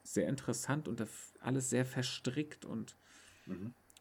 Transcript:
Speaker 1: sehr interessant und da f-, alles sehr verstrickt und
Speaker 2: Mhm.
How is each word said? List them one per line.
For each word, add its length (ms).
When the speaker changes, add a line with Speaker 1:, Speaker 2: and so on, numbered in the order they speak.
Speaker 1:
sehr 260
interessant 600
und 120
da 40
f-, 360
alles 300
sehr 140
verstrickt 800
und 320
Speaker 2:
Mhm. 260